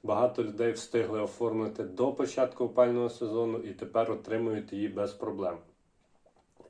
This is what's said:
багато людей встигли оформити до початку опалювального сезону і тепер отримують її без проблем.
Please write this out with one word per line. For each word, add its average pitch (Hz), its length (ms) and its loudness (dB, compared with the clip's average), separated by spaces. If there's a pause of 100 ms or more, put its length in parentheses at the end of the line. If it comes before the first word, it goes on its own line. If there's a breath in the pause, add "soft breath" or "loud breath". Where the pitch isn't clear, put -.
багато 113 420 2
людей 110 280 0
встигли 107 480 -2
оформити 110 640 -2
до 123 300 0
початку 131 520 0
опалювального 120 460 4
сезону 113 480 -2
і 110 120 -8
тепер 113 420 0
отримують 110 600 -2
її 104 160 -2
без 101 240 -4
проблем. 98 460 -4 (1120)